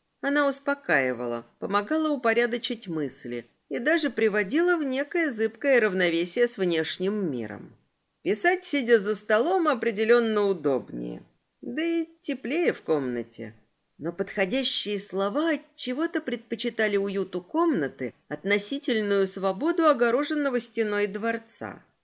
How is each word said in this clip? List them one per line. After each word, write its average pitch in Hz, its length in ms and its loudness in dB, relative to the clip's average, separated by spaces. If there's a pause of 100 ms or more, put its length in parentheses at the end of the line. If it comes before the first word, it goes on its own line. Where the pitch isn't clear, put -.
(200)
Она 285 260 2
успокаивала, 131 1000 0 (120)
помогала 208 520 0
упорядочить 233 760 0
мысли 131 600 -6 (220)
и 269 100 -4
даже 302 320 0
приводила 226 640 2
в 320 80 0
некое 294 460 -2
зыбкое 226 500 2
равновесие 180 640 2
с 240 120 -2
внешним 185 720 0
миром. 110 460 -8 (460)
Писать, 349 420 2
сидя 240 340 4
за 202 160 -2
столом, 311 540 2
определённо 226 800 2
удобнее. 120 760 -2 (380)
Да 247 220 -6
и 330 240 0 (140)
теплее 277 520 -2
в - 100 -6
комнате. 120 720 -2 (440)
Но 165 140 -6
подходящие 202 880 -2
слова 202 560 -2
от 285 60 -4 (160)
чего-то 302 440 -4
предпочитали 226 760 -2
уюту 196 460 -2
комнаты 180 720 0 (140)
относительную 202 960 0
свободу 196 640 0
огороженного 277 720 2
стеной 208 460 -2
дворца. 208 760 -6 (220)